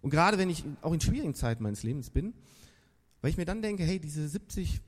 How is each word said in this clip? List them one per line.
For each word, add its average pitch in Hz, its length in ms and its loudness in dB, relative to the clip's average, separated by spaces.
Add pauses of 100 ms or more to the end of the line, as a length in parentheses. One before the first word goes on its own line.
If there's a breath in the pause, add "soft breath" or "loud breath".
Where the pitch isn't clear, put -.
Und 135 100 -2
gerade 180 260 6
wenn 185 120 2
ich 160 140 -4 (180)
auch 160 120 0
in 160 80 2
schwierigen - 340 2
Zeiten 117 280 0
meines 104 200 -4
Lebens 123 260 -4
bin, 185 240 -2 (840 loud breath)
weil 131 100 0
ich 156 80 0
mir 175 80 0
dann 202 160 -4
denke, 208 220 -2
hey, 180 160 2
diese 151 300 -4
siebzig 185 580 -4